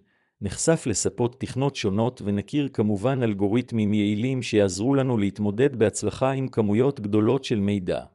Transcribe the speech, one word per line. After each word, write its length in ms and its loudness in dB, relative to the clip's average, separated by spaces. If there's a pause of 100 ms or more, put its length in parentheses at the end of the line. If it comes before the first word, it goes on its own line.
(400)
נחשף 460 0
לספות 540 -2
תכנות 360 -4
שונות 480 -2
ונכיר 480 -2
כמובן 500 0
אלגוריתמים 720 0
יעילים 480 0
שיעזרו 520 2
לנו 240 2
להתמודד 580 0
בהצלחה 540 0
עם 180 -2
כמויות 520 2
גדולות 440 2
של 160 0
מידע. 440 -2 (100)